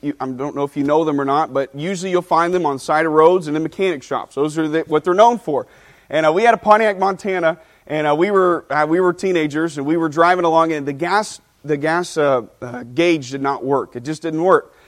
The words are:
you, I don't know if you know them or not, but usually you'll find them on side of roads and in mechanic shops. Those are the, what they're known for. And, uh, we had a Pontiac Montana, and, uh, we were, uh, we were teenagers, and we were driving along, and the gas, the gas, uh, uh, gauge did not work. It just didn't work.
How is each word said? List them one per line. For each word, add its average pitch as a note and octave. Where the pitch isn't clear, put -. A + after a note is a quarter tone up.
you, C#3+
I C3
don't C3
know C#3+
if C#3+
you D3
know D3
them D3
or C#3
not, C#3+
but C3+
usually F3+
you'll F3
find E3+
them F3+
on C#3
side D#3
of D#3+
roads D#3+
and D3+
in D#3+
mechanic D#3+
shops. -
Those D3+
are D#3+
the, D#3
what D3+
they're F3+
known A3+
for. C#3
And, D#3
uh, D#3
we F#3
had A#3
a -
Pontiac G#3+
Montana, F#3
and, D3+
uh, D3
we F3+
were, F3+
uh, D3+
we E3+
were F3+
teenagers, D#3+
and C#3
we D#3+
were E3
driving E3+
along, E3
and C#3+
the C#3+
gas, F3
the D3+
gas, D#3+
uh, C#3
uh, B2
gauge D#3+
did C#3
not C#3
work. C3
It A#2+
just D3+
didn't D#3+
work. F3+